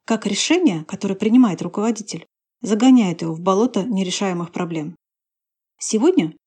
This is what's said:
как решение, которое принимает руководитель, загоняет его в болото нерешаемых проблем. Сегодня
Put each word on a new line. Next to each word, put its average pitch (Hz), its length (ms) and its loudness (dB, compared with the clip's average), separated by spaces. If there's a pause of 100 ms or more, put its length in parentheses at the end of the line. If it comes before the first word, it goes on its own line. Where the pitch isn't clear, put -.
как 220 200 -4
решение, 202 600 0
которое 190 320 -6
принимает 220 460 4
руководитель, 208 640 -6 (340)
загоняет 214 640 4
его 165 120 -6
в 165 60 -10
болото 196 420 0
нерешаемых 185 720 -4
проблем. 170 420 -8 (840)
Сегодня 220 560 0 (100)